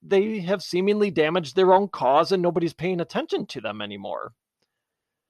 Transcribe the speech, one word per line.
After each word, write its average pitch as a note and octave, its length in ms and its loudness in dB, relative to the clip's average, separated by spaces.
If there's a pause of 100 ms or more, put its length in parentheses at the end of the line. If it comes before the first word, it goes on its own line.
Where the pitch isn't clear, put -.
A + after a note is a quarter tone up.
they G3 380 0
have F3+ 200 -4
seemingly G3+ 520 0
damaged D#3 420 0
their F#3 180 6
own G3 140 4
cause D3 460 2
and F#3+ 100 0
nobody's E3+ 300 0
paying F3 280 -4
attention C4 460 -6
to - 140 -12
them G#2 200 -8
anymore. G2+ 520 -10 (960)